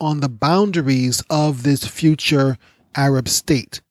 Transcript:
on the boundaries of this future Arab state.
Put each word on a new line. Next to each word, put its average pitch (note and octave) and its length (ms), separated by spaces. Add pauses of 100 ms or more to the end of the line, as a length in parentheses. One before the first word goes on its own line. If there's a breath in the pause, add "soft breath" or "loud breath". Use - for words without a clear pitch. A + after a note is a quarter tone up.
on D3+ 180
the C#3 100
boundaries C#3 1000
of D3+ 340
this C#3 220
future C#3+ 720 (380 soft breath)
Arab C#3 340
state. - 600